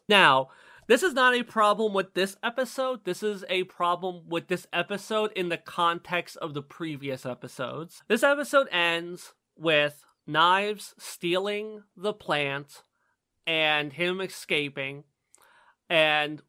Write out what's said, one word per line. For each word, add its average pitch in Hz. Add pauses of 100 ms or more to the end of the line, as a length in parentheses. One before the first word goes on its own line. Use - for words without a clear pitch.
Now, 151 (400)
this 254
is 349
not 254
a 247
problem 208
with 190
this 190
episode. 254
This 180
is 208
a 185
problem 175
with 165
this 180
episode 202
in 180
the 165
context 175
of 151
the 143
previous 139
episodes. 127
This 240
episode 285
ends 175 (200)
with 147 (220)
Knives 190
stealing 208 (120)
the 202
plant 143 (680)
and 151
him 175
escaping, 143 (840)
and 151